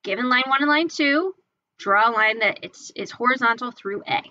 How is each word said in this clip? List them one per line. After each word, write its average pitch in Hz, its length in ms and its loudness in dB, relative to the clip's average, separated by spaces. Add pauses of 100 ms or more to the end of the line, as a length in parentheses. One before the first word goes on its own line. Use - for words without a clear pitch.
given 214 260 -4
line 247 200 2
one 269 120 2
and 294 80 2
line 302 200 2
two, 311 480 0 (420)
draw 208 320 4
a - 20 -6
line 220 280 0
that 202 220 0
it's, - 340 -18
is - 160 -10
horizontal 240 580 0
through 202 380 -10
A. - 220 -2